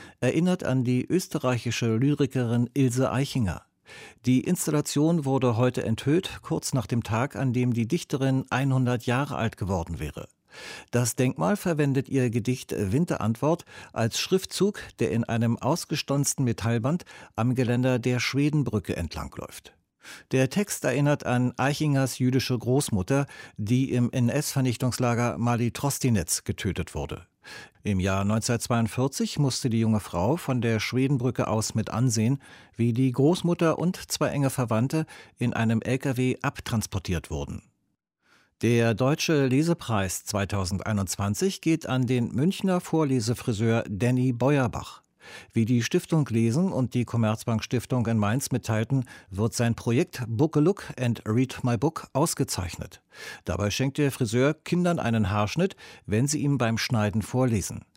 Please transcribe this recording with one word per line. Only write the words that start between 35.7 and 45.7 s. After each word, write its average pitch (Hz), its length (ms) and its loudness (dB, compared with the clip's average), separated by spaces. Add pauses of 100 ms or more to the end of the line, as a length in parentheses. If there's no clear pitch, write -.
L 127 160 0
K 135 180 -2
W 127 260 0
abtransportiert - 880 -4
wurden. 76 320 -6 (960)
Der 117 340 4
Deutsche 139 520 2
Lesepreis 127 800 0
zweitausendeinundzwanzig 101 1400 -2
geht 160 260 0
an 127 220 0
den 123 240 0
Münchner 180 480 0
Vorlesefriseur 117 1080 0
Danny 123 440 2
Beuerbach. 123 680 0 (520)
Wie 113 140 2
die 120 180 2